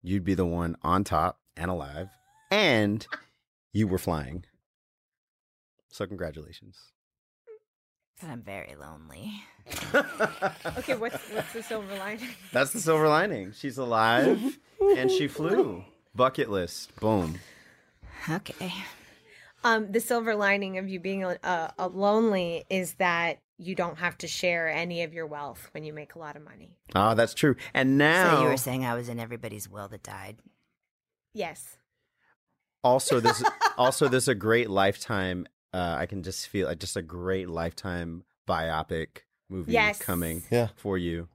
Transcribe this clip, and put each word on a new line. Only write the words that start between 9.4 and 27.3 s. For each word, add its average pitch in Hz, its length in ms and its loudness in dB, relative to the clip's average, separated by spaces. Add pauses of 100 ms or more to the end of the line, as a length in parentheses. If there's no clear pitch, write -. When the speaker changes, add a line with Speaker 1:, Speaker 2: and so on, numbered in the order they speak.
Speaker 1:
<laughs> - 0 - (880)
Speaker 3:
Okay, 254 160 -2
what's, 226 200 -6 (160)
what's - 220 -6
the 226 80 -10
silver 208 360 -8
lining? 214 300 -10 (240)
Speaker 1:
That's 135 200 2
the - 80 -6
silver 156 280 4
lining. 151 460 2
She's 131 240 -8
alive, 123 800 4 (400)
and 381 140 4
she 370 160 2
flew. 123 560 0 (320)
Bucket 127 340 2
list. 92 500 -4
Boom. 92 400 2 (920)
Speaker 2:
Okay. 175 440 -6 (880)
Speaker 3:
Um, 220 280 2
the 226 80 2
silver 226 360 0
lining 196 420 0
of 196 100 -6
you 190 120 -6
being 190 240 -4
a, 180 200 -2
a, 170 340 -2
a 185 120 -2
lonely 196 800 2
is 185 260 -2
that 170 440 0 (180)
you 180 180 -8
don't 170 220 -4
have 170 220 -2
to 165 80 -8
share 170 420 0
any 170 340 -2
of 160 100 -8
your 165 120 -8
wealth 147 480 -12
when 156 100 -10
you 151 80 -10
make 151 240 -14
a 165 40 -16
lot 147 180 -14
of 151 60 -20
money. - 340 -20 (180)
Speaker 1:
Ah, 107 180 6
that's 110 200 4